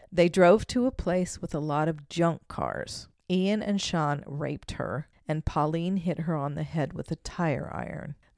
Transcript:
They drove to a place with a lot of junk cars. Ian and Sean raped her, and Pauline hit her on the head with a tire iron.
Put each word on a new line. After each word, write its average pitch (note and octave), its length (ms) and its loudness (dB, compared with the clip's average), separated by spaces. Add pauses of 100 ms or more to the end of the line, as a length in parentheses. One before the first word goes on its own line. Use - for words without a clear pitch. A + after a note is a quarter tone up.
(120)
They E3+ 160 6
drove F#3 400 8
to B3 200 2
a C4 40 0
place F3+ 480 -2
with - 140 -8
a D#3 60 -2
lot D3+ 280 0
of D3+ 220 -4
junk E3+ 380 0
cars. - 600 -6 (220)
Ian F#3+ 320 2
and G3+ 180 0
Sean D3 460 0
raped C#3+ 460 -6
her, - 360 -6 (200)
and D#3 180 -2
Pauline E3 520 0
hit E3+ 240 -2
her E3 140 -2
on C#3+ 200 -2
the D#3 80 -4
head D3+ 300 -2
with - 180 -8
a D#3+ 60 -4
tire - 560 -4
iron. - 420 -10 (220)